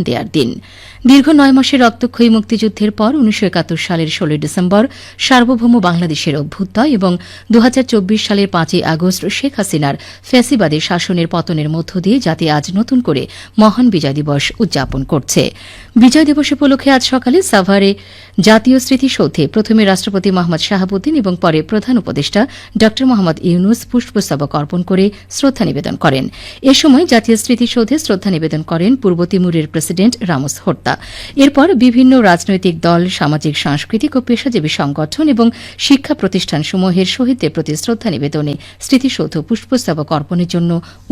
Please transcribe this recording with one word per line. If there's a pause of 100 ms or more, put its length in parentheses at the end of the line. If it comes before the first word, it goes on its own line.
দেয়ার
দিন। (600)
দীর্ঘ (140)
নয়
মাসের
রক্তক্ষয়ী
মুক্তিযুদ্ধের
পর (100)
উনিশশো
একাত্তর
সালের
ষোলোই
ডিসেম্বর (440)
সার্বভৌম (140)
বাংলাদেশের
অভ্যুদয়
এবং (400)
দু
হাজার
চব্বিশ
সালের
পাঁচই (120)
আগস্ট (140)
শেখ
হাসিনার (320)
ফ্যাসিবাদী (100)
শাসনের
পতনের
মধ্য (100)
দিয়ে (100)
জাতি
আজ (140)
নতুন
করে (360)
মহান
বিজয়
দিবস (180)
উদযাপন
করছে। (600)
বিজয়
দিবস
উপলক্ষে
আজ (120)
সকালে
সাভারে (580)
জাতীয়
স্মৃতিসৌধে (120)
প্রথমে
রাষ্ট্রপতি
মোহাম্মদ
শাহাবুদ্দিন
এবং (120)
পরে (120)
প্রধান
উপদেষ্টা (400)
ডক্টর
মোহাম্মদ (120)
ইউনূস (100)
পুষ্পস্তবক (100)
অর্পণ
করে (320)
শ্রদ্ধা
নিবেদন (100)
করেন। (460)
এ
সময়
জাতীয়
স্মৃতিসৌধে
শ্রদ্ধা
নিবেদন
করেন
পূর্ব
তিমুরের
প্রেসিডেন্ট (160)
রামোস (100)
হোর্তা। (500)
এরপর (180)
বিভিন্ন (180)
রাজনৈতিক (120)
দল, (160)
সামাজিক, (100)
সাংস্কৃতিক
ও
পেশাজীবী
সংগঠন (100)
এবং (400)
শিক্ষা
প্রতিষ্ঠানসমূহের
শহীদদের
প্রতি (100)
শ্রদ্ধা
নিবেদনে (300)
স্মৃতিসৌধ (140)
পুষ্পস্তবক
অর্পণের
জন্য (420)